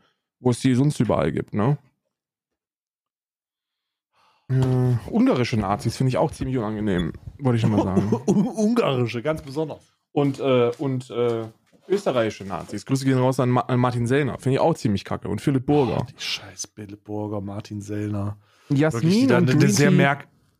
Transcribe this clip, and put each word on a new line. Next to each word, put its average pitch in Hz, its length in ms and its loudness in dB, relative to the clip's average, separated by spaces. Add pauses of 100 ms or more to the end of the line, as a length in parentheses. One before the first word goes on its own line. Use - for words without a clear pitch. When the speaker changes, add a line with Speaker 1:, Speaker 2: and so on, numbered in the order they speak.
(400)
Speaker 1:
wo 123 100 2
es 120 100 0
die 131 140 2
sonst 143 260 2
überall 90 320 0
gibt, - 220 -6
ne? 120 240 0 (2750)
Äh, 127 460 2 (140)
ungarische 202 460 2
Nazis 104 400 -2
find 131 140 0
ich 123 80 0
auch 156 140 0
ziemlich 131 260 -6
unangenehm, 104 560 -2 (240)
wollte 123 180 2
ich 113 60 0
schon 113 80 2
mal 104 120 2
sagen. 98 300 0 (100)
Speaker 2:
<laughs> - 40 -8
Un-, 175 220 2
ungarische, 151 720 0
ganz 156 180 -4
besonders. 143 480 -8 (260)
Speaker 1:
Und, 143 260 0
äh, 123 360 4
und, 131 320 -4
äh, 117 380 -2 (420)
österreichische 180 560 0
Nazis. 95 420 -10
Grüße 135 180 -2
gehen 131 140 2
raus 131 220 2
an 123 100 2
Ma-, 123 120 2
an 127 180 0
Martin 120 260 0
Sellner. 135 320 0
Find 135 160 -2
ich - 60 0
auch 160 140 2
ziemlich 101 300 -2
kacke. - 240 -8
Und 104 120 -4
Philipp 135 260 0
Burger. 143 340 2
Speaker 2:
Oh, - 40 -2
die - 180 -18
scheiß - 520 -10
Philipp 104 300 -16
Burger, 104 360 -6
Martin 101 400 -10
Sellner. 104 580 -6 (300)
Speaker 1:
Jasmin 143 340 2
Speaker 2:
Wirklich, 190 200 4
die 269 40 2
da 254 120 4
Speaker 1:
und - 60 4
Speaker 2:
eine, 123 80 2
eine 151 80 4
Speaker 1:
Green 208 120 6
Speaker 2:
sehr 143 180 4
Speaker 1:
Tea 143 60 6
Speaker 2:
merk-, 139 320 2 (320)